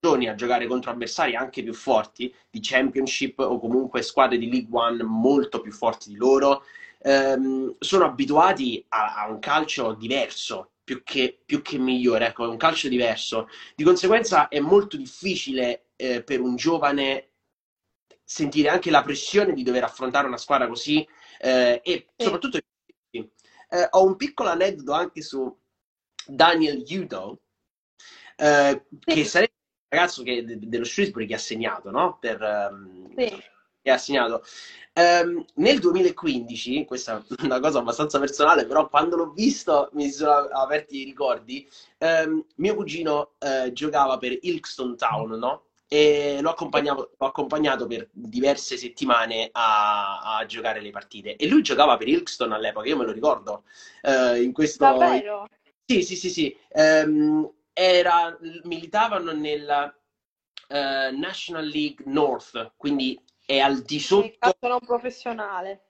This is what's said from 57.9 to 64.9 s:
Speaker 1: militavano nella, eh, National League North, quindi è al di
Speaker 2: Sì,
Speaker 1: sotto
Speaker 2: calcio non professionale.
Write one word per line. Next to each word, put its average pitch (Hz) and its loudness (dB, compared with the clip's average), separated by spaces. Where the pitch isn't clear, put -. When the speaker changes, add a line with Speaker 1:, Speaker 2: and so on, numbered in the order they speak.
Speaker 1:
militavano 175 -2
nella, 147 -4
eh, 135 -2
National 165 -8
League 151 -6
North, 135 -2
quindi 135 -4
è 139 2
al 135 2
di 147 -6
Speaker 2:
Sì, 147 -8
Speaker 1:
sotto 202 2
Speaker 2:
calcio - 0
non 247 0
professionale. 226 -8